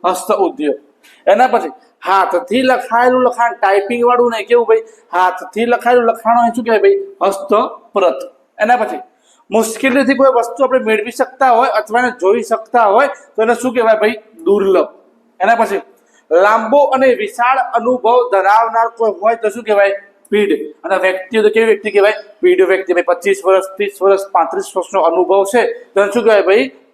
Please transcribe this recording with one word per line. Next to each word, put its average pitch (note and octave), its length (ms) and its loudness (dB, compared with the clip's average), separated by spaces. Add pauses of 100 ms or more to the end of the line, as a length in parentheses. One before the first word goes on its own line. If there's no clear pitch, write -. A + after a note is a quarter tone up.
હસ્ત A3 260 -2
ઉદ્યોગ. D3+ 440 -2 (520)
એના A3+ 200 4
પછી F#3 220 -2 (360)
હાથથી F#3+ 560 0
લખાયેલું B3+ 600 0
લખાણ, A#3+ 320 0
ટાઇપિંગ G3+ 520 0
વાળું A#3+ 260 2
નહીં, G#3+ 160 -8
કેવું A#3+ 180 2
ભાઈ? A3 120 2 (340)
હાથથી F#3 540 -2
લખાયેલું A#3+ 400 0
લખાણ A#3 320 0
હોય, A#3 180 2
શું A#3+ 100 -6
કહેવાય A3+ 140 0
ભાઈ? G3 160 4 (260)
હસ્તપ્રત. - 1000 -2 (400)
એના A3+ 180 2
પછી G#3 220 -6 (520)
મુશ્કેલીથી B3+ 640 0
કોઈ C4+ 180 4
વસ્તુ A#3+ 300 -2
આપણે B3+ 160 0
મેળવી A3 320 -2
શકતા - 380 -2
હોય A#3+ 200 2
અથવા G#3+ 300 -2
એને B3 120 0
જોઈ A3 300 0
શકતા A3+ 440 -2
હોય A#3 220 2
તો - 340 -8
એને A#3 120 0
શું A#3+ 200 -4
કહેવાય A3 220 2
ભાઈ? G#3+ 160 0 (320)
દુર્લભ. F#3+ 440 0 (520)
એના G#3+ 160 4
પછી G3+ 260 -2 (500)
લાંબો A3 460 2
અને C4 360 2
વિશાળ A#3+ 440 -2
અનુભવ A#3+ 760 0
ધરાવનાર A3+ 560 2
કોઈ A3 240 -2
હોય G#3 240 -2
તો A3 140 -4
શું A3+ 140 -10
કહેવાય? G3+ 320 2 (340)
પીઢ. G3 440 -2 (100)
અને F#3 140 -2
વ્યક્તિ F#3+ 440 -2
તો G#3+ 80 2
કેવી A3 160 2
વ્યક્તિ G#3+ 260 0
કહેવાય? G3+ 220 2 (280)
પીઢ F3+ 260 2
વ્યક્તિ. F#3 260 -2
ભાઈ F3 100 0
પચીસ F3+ 420 -2
વર્ષ, F#3+ 180 2
ત્રીસ G3 380 -8
વર્ષ, G3 180 2 (120)
પાંત્રીસ F#3 460 -4
વર્ષનો F#3 240 -4
અનુભવ F3 420 2
છે G#3 300 -2 (220)
તો G3 60 2
એને G3+ 100 0
શું A#3 120 -2
કહેવાય G#3 180 4
ભાઈ? G#3+ 300 0 (220)